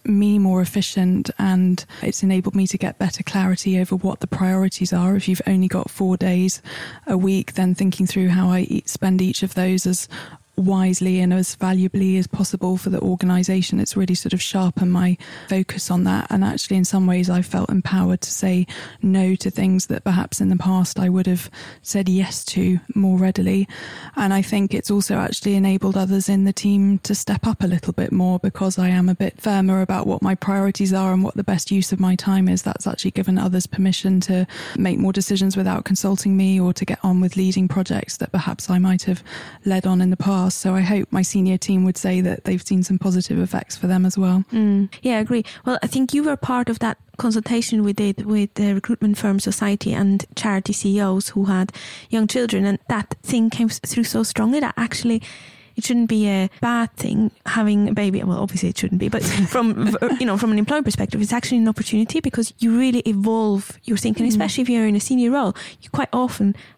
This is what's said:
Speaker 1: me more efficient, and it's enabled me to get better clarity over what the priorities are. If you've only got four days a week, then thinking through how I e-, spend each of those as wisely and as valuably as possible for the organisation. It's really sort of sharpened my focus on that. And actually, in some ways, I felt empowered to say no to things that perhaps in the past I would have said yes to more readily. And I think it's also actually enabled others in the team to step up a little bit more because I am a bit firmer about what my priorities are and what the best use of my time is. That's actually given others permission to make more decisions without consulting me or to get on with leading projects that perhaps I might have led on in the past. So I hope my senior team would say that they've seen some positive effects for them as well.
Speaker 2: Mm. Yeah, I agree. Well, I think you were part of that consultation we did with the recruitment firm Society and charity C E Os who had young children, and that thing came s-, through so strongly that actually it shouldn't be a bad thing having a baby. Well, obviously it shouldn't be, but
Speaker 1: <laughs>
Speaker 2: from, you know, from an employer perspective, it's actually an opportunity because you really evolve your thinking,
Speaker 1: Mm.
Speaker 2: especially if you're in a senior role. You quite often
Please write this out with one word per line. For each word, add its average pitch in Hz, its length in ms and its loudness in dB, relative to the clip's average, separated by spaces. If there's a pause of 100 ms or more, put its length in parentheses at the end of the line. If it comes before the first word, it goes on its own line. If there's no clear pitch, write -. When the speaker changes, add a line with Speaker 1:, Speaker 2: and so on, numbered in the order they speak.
Speaker 1:
me 208 340 4
more 185 220 4
efficient, 185 760 0
and 185 440 2 (200)
it's - 200 -4
enabled 190 320 2
me 196 120 2
to 190 100 -2
get - 220 -6
better 185 240 -2
clarity 185 580 0
over 185 160 -2
what 190 240 -4
the 185 60 -4
priorities 185 680 0
are. 185 240 2
If 190 120 -2
you've 185 180 0
only 185 200 4
got - 240 -2
four 185 280 0
days 185 420 0 (460)
a 190 100 0
week, 190 380 0
then 180 200 2
thinking 185 320 0
through 185 220 0
how 180 220 2
I 180 180 2
e-, - 160 -2
spend 185 380 0
each 190 200 -2
of 190 120 -4
those 185 320 0
as 185 220 -2 (520)
wisely 185 600 2
and 180 120 4
as 185 240 0
valuably 190 640 0
as 180 80 0
possible 185 500 -2
for 190 140 -4
the 185 100 0
organisation. 180 800 0
It's - 160 -4
really 185 180 2
sort - 180 -4
of 185 100 -2
sharpened 180 500 0
my 180 240 2 (320)
focus 190 420 -4
on 180 140 2
that. 185 260 0
And 190 140 2
actually, - 320 -2
in 185 80 4
some 190 220 2
ways, 180 240 2
I 180 120 2
felt - 280 -4
empowered 185 520 0
to - 80 -8
say 185 360 0 (360)
no 190 340 2
to - 140 -4
things 185 360 2
that - 180 -6
perhaps 185 360 0
in 190 80 2
the 185 80 4
past 185 420 0
I 185 100 2
would 185 180 2
have 180 240 0 (320)
said 196 260 -2
yes 185 380 0
to 180 320 0 (160)
more 190 240 4
readily. 190 480 2 (500)
And 196 180 0
I 196 80 2
think 196 320 0
it's - 160 -4
also 202 260 0
actually - 380 -2
enabled 190 420 2
others 190 320 0
in 196 160 4
the 196 80 4
team 202 480 2
to - 140 -4
step - 320 -2
up 220 160 0
a 196 40 2
little 175 260 0
bit - 200 -2
more 185 260 2
because 190 400 -2
I 180 100 2
am 180 200 4
a 185 60 2
bit - 260 -4
firmer 190 400 2
about 185 260 -2
what 185 160 -2
my 190 120 2
priorities 196 580 0
are 190 200 2
and 185 100 2
what 196 140 -2
the 196 80 -4
best - 260 -2
use 190 220 0
of 190 80 0
my 185 160 4
time 190 320 2
is. 180 140 0
That's - 240 -6
actually 190 260 -4
given 185 260 0
others 185 280 0
permission 190 540 2
to 185 260 0 (300)
make 185 220 0
more 190 140 2
decisions 190 440 0
without 185 280 -2
consulting 196 520 0
me 190 240 4
or 180 140 2
to - 100 -4
get - 180 -4
on 180 180 4
with 185 160 0
leading 185 320 2
projects - 500 -2
that - 140 -6
perhaps - 380 -4
I 180 80 4
might 185 260 2
have 180 180 -2 (420)
led 185 220 0
on 185 140 2
in 180 100 4
the 185 60 2
past. 185 420 0
So 185 160 0
I 190 60 2
hope 196 300 0
my 190 120 0
senior 185 360 2
team 185 260 2
would 185 120 2
say 185 240 0
that - 240 -2
they've 185 180 -2
seen 185 200 0
some 185 160 0
positive 185 400 0
effects - 380 -4
for - 100 -4
them 185 180 2
as 185 140 0
well. 185 340 2
Speaker 2:
Mm. 202 400 2 (100)
Yeah, 247 140 0
I 214 40 0
agree. 220 240 -2 (200)
Well, 254 180 -2
I - 40 -4
think 262 260 0
you 285 100 2
were 294 140 0
part 247 320 -2
of 226 120 -4
that 226 180 -2 (200)
consultation 226 680 0
we 202 80 2
did 202 340 -2
with 208 280 0
the 208 200 0
recruitment 208 440 0
firm 202 220 0
Society 208 520 -2
and 196 320 2 (120)
charity 202 360 -2
C 202 240 0
E 208 40 2
Os 196 300 0
who 196 140 -2
had 190 280 0 (360)
young 220 180 2
children, 214 380 0
and 202 140 0 (100)
that 214 340 -4
thing 226 280 2
came 233 180 0
s-, - 180 -6
through 233 180 -2
so 226 180 -2
strongly 226 380 0
that - 160 -4
actually 226 460 -2 (540)
it 220 80 -4
shouldn't 240 240 0
be 214 200 2
a 190 220 0 (100)
bad 233 360 -2
thing - 340 0 (160)
having 208 420 2
a 214 60 -2
baby. 202 280 0
Well, 180 160 0
obviously 185 320 -2
it - 80 -6
shouldn't 185 220 -2
be, 196 80 -2
but - 140 -2
Speaker 1:
<laughs> 185 260 0
Speaker 2:
from, 233 460 0 (240)
you 254 80 -2
know, 202 100 0
from 220 160 0
an 208 60 2
employer 285 240 0
perspective, 208 400 -2
it's 208 100 -2
actually 240 260 0
an 226 100 4
opportunity 220 520 0
because 233 380 -4
you 226 180 2
really 247 240 2
evolve 214 840 0
your 220 120 0
thinking, 226 300 0
Speaker 1:
Mm. - 40 2
Speaker 2:
especially 208 320 0
if 247 60 0
you're 226 180 2
in 208 100 4
a 202 40 2
senior 247 300 2
role. 254 240 0 (260)
You - 100 -20
quite - 220 -2
often 226 420 0 (240)